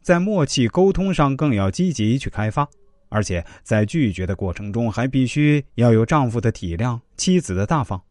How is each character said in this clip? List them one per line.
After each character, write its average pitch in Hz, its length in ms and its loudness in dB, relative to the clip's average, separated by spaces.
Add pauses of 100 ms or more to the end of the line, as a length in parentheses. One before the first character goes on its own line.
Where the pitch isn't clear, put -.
在 175 180 2
默 185 260 0
契 123 220 0
沟 190 240 2
通 180 220 -2
上 139 240 2
更 147 160 0
要 98 160 2
积 175 240 -2
极 110 240 0
去 - 120 -6
开 196 200 -4
发， 147 180 -2 (420)
而 107 140 0
且 87 220 -4 (160)
在 107 240 0
拒 123 260 0
绝 92 140 -4
的 92 100 -4
过 90 160 -4
程 101 220 -8
中 117 180 -2
还 117 160 -2
必 131 200 0
须 147 360 2 (120)
要 117 180 6
有 110 100 4
丈 135 260 0
夫 113 120 -2
的 113 100 2
体 85 240 -6
谅、 120 240 -4 (160)
妻 180 240 2
子 185 140 -4
的 95 120 0
大 151 180 -2
方。 95 280 -6